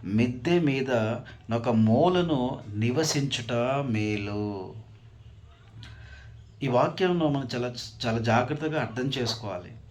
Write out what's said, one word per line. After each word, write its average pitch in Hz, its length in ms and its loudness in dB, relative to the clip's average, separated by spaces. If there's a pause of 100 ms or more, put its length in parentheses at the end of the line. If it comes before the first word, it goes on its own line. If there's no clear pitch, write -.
మిద్దె 123 540 2
మీద 135 320 2 (600)
నొక 113 180 0
మూలను 131 920 4 (140)
నివసించుట 131 760 0 (340)
మేలు." 104 880 -2 (1900)
ఈ 139 60 -2
వాక్యంలో 165 600 2
మనం 135 260 0
చాలా, 120 200 -4 (320)
చాలా 117 120 0
జాగ్రత్తగా 147 600 0
అర్థం 123 280 -4
చేసుకోవాలి. 110 640 -6 (180)